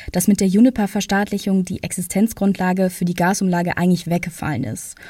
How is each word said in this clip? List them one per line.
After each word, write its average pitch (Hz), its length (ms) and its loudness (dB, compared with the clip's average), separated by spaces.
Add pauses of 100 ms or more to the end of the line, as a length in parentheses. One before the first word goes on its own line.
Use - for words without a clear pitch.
(120)
dass 180 160 0
mit 208 140 4
der 196 80 4
Uniper-Verstaatlichung 202 1160 2
die - 200 -8
Existenzgrundlage 185 1080 0
für 185 160 -4
die 175 100 0
Gasumlage 180 640 0
eigentlich 175 300 2
weggefallen 165 580 -4
ist. - 300 -10 (140)